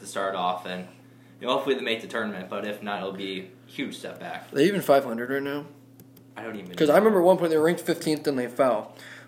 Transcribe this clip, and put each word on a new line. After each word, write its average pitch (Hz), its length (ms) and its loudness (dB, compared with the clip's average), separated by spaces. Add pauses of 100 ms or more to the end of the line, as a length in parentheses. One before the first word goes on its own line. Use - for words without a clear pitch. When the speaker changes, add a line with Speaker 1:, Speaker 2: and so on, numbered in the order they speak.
Speaker 1:
to 101 40 -18
start 98 300 -4
off, 90 300 -2
and, 92 200 -8 (540)
you 110 80 -8
know, 127 60 0
hopefully 135 220 0
they 120 60 -6
make 113 200 -4
the 104 60 -14
tournament, 101 420 -6
but 104 180 -8
if 104 160 -8
not, 101 160 -4
it'll 95 140 -6
be 95 260 -8
a - 320 -18
huge 120 260 -8
step - 220 -12
back. 85 320 -12
Speaker 2:
Are - 40 -6
they 139 100 6
even 190 160 2
five 139 240 6
hundred 120 240 -6
right 139 120 -2
now? 143 220 -6 (720)
Speaker 1:
I 107 60 -14
don't 220 160 -10
even 185 180 -14
Speaker 2:
'Cause 151 140 4
I 143 40 6
Speaker 1:
know. 175 60 10
Speaker 2:
remember 214 200 6
at 165 60 6
one 185 120 8
point 165 140 0
they 156 60 4
were 151 60 4
ranked 165 180 2
fifteenth 156 460 -2
and 143 100 0
they 123 100 -2
fell. 117 460 0 (340)